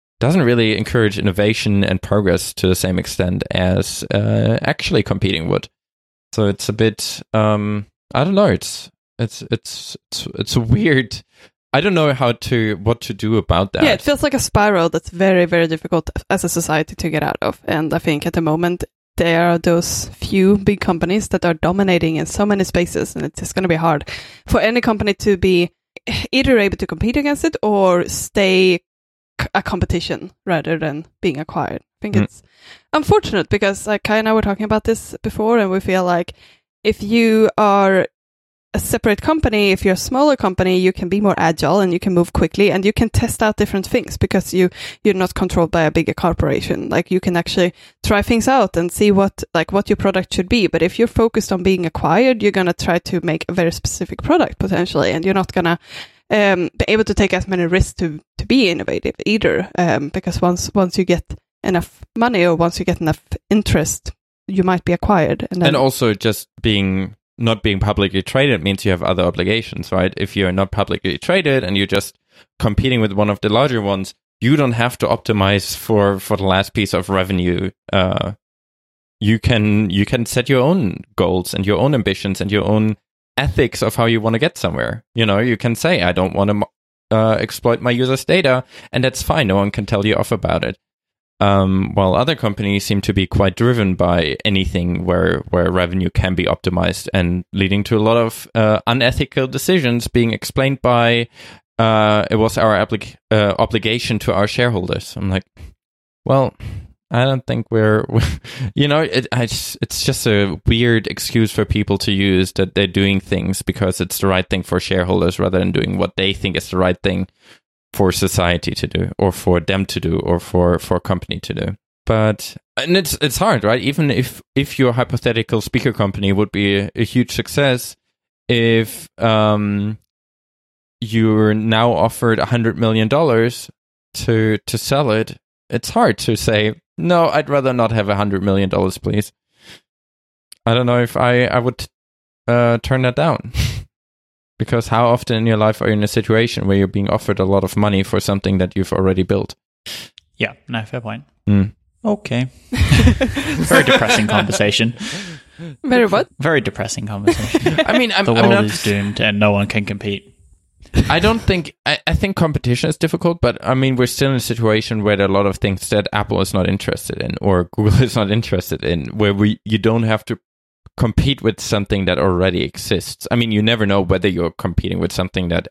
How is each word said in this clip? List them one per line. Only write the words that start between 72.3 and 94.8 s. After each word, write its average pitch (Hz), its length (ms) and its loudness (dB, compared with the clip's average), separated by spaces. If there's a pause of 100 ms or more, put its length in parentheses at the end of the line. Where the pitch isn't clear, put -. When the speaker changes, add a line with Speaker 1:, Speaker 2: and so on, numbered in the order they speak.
Speaker 1:
competing 120 420 0
with 107 140 0
one 104 160 2
of 98 120 -2
the 110 80 0
larger 120 320 2
ones, 98 320 -4 (280)
you 131 160 4
don't 131 160 2
have 117 260 0
to - 80 0
optimize 101 680 0
for, 101 440 2
for - 180 -4
the 95 60 -4
last 95 300 0
piece 101 200 -2
of 92 160 -2
revenue. 92 640 0 (220)
Uh, 95 400 0 (840)
you 107 200 2
can, 107 500 2
you 98 160 0
can 120 200 -2
set 123 240 -2
your 127 120 4
own 143 420 0 (120)
goals 90 380 0
and 98 120 -4
your 101 120 2
own 135 160 2
ambitions 98 480 -2
and 95 100 -4
your 104 140 0
own 107 320 2 (400)
ethics 139 440 0
of 110 140 0
how 117 100 2
you 113 160 2
wanna 113 180 0
get 151 180 -2
somewhere. 76 460 -4 (120)
You 113 100 2
know, 101 140 2
you 120 180 2
can 117 180 -2
say, 165 260 0
"I 90 100 2
don't 92 240 0
wanna 101 200 2
mo-, 104 160 -4 (400)
uh, 110 280 2
exploit 117 420 -2
my 123 100 0
users' 127 340 -2
data," 143 400 2 (260)
and 127 120 0
that's 131 200 -2
fine. 156 240 0
No 95 80 2
one 101 160 2
can 104 140 -6
tell 101 200 0
you 107 100 2
off - 180 -2
about 85 320 -2
it. - 120 -6 (640)
Um, 95 520 2
while 95 220 2
other 139 200 0
companies 101 480 -2
seem 101 180 -2
to 101 120 -2
be 95 120 2
quite 95 300 0
driven 113 400 2
by 87 480 0
anything 90 640 0